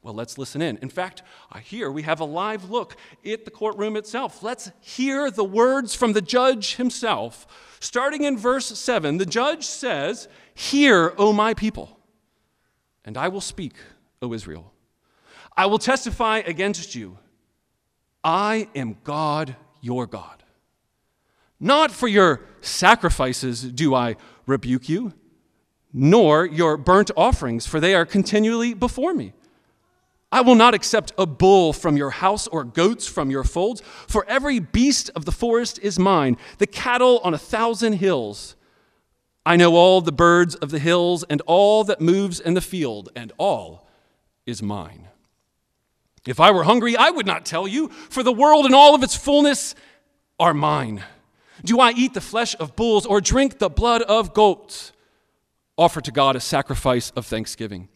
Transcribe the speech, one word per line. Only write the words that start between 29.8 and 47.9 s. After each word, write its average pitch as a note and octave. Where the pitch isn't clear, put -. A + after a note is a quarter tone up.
I B3+
will B3
not A#3
accept -
a F#3
bull F3
from D3+
your C#3+
house F#3+
or D#3+
goats E3+
from C#3+
your C3+
folds, G3+
for G3+
every C4
beast A#3
of D#3
the E3
forest A#3
is F#3+
mine. D#3+
The G3+
cattle B3
on F3+
a -
thousand A3+
hills. D3+
I E3+
know E3+
all F#3
the E3
birds E3+
of C#3+
the D#3
hills F3
and D3
all G3+
that G3
moves F3+
in E3
the F3+
field, A#2
and A#2
all G#2
is A2
mine. F2+
If B2+
I F3
were F#3
hungry, A#3
I C#4
would C4
not E3
tell F3
you, C4
for -